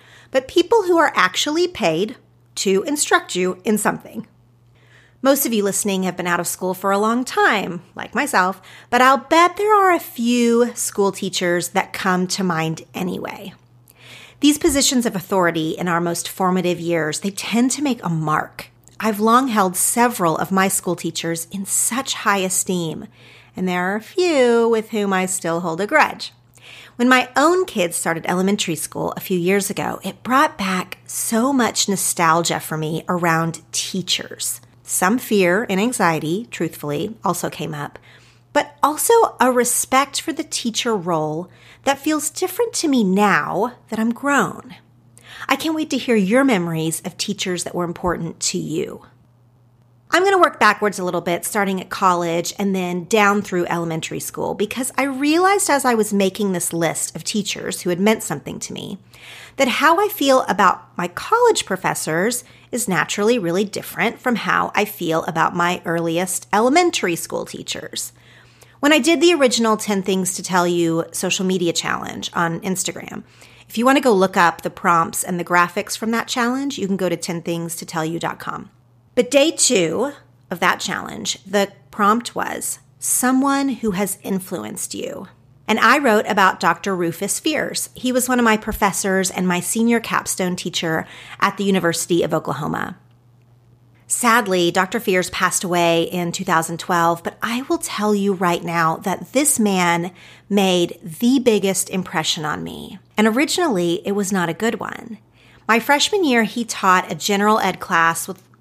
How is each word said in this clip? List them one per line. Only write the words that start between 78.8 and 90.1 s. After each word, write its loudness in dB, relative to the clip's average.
But 2
day 4
two 0
of -8
that 2
challenge, -8
the 0
prompt 0
was, -6
"Someone 0
who -2
has -2
influenced -6
you." -10
And 0
I 6
wrote 4
about 4
Doctor 0
Rufus -4
Fears. -4
He -4
was 0
one 2
of 2
my 4
professors 0
and 0
my 2
senior 2
capstone -2